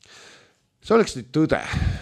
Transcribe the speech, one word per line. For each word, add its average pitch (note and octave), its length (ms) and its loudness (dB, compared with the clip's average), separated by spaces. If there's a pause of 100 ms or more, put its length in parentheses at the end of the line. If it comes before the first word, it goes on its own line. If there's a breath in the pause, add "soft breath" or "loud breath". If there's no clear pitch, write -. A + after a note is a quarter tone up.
(840 loud breath)
See A3 140 2
oleks G#3 200 2
nüüd - 160 -12
tõde. D3+ 280 2 (420 loud breath)